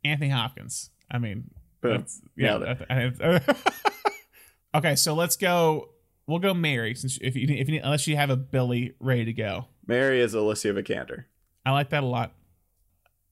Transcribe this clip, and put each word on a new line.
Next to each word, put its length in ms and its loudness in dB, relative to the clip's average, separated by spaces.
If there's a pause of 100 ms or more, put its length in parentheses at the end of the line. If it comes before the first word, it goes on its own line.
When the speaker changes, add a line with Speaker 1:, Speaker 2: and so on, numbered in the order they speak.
Speaker 1:
Anthony 260 0
Hopkins. 600 -4 (200)
I 80 -2
mean, 320 -6 (300)
Speaker 2:
Boom. 180 2
Speaker 1:
that's, 220 -10 (160)
yeah, 220 2
Speaker 2:
Nailed 40 -2
it. 260 -6
Speaker 1:
I, 540 2 (1300)
I, 40 6
<laughs> 0 -
okay, 180 2
so 180 2
let's 220 0
go. 540 2 (380)
We'll 100 0
go 160 2
Mary, 400 0
since 260 -6
if 140 -2
you, 140 0
if 200 0
you, 140 -2
unless 240 0
you 100 0
have 140 2
a 60 4
Billy 640 -2
ready 240 0
to 80 -4
go. 340 -6 (200)
Speaker 2:
Mary 340 4
is 140 2
Alicia 380 2
Vikander. 520 -6 (400)
Speaker 1:
I 80 2
like 180 0
that 140 0
a 20 -2
lot. 260 -4 (1000)